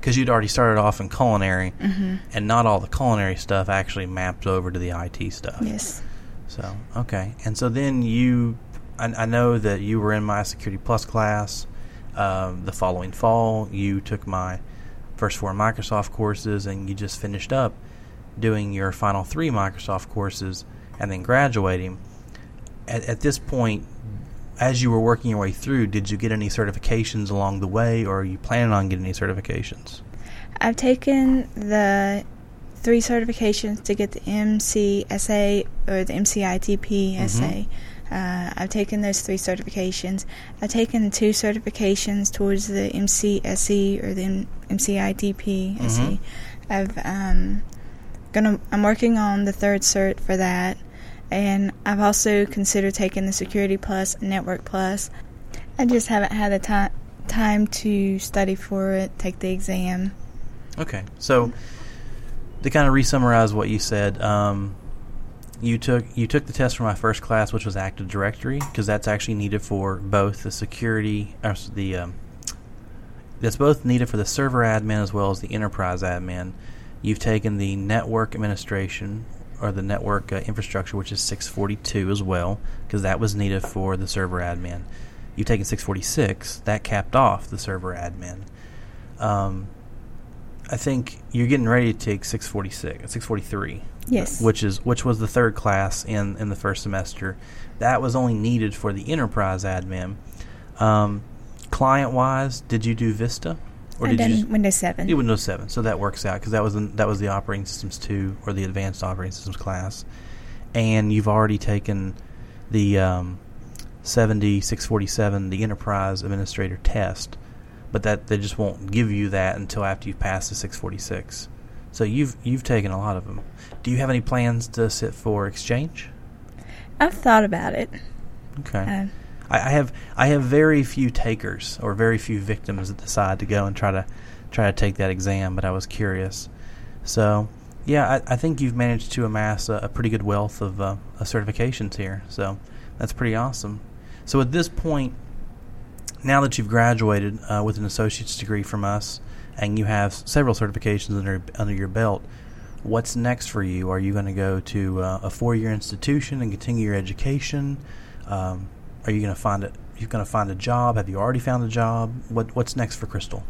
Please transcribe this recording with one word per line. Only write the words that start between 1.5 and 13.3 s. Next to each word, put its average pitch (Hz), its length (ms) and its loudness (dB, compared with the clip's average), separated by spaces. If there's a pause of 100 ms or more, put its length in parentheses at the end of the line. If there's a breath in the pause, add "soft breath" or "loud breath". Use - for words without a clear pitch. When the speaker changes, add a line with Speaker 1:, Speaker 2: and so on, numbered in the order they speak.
Speaker 2:
Mm-hmm. 190 340 2 (180 loud breath)
Speaker 1:
and 104 140 0
not 117 180 6
all 104 140 6
the 101 80 -4
culinary 104 480 2
stuff 95 320 0
actually 98 380 0
mapped 92 420 -4
over 92 240 2
to 90 80 -2
the 87 140 -2
I 87 160 -4
T 98 200 -6
stuff. - 320 -8
Speaker 2:
Yes. 214 400 -4 (460 loud breath)
Speaker 1:
So, 95 300 -8 (180)
okay. 107 380 -2 (100)
And 107 140 -2
so 127 100 0
then 131 340 2
you, 120 560 4 (400)
I, 117 100 -2
I 113 180 -2
know 120 320 4
that 104 240 2
you 107 180 2
were 107 140 2
in 107 100 2
my 104 200 0
Security - 380 -6
Plus 113 220 2
class. 104 640 0 (480 loud breath)
Um, 92 500 0
the 95 60 -4
following 90 400 0
fall, 113 600 4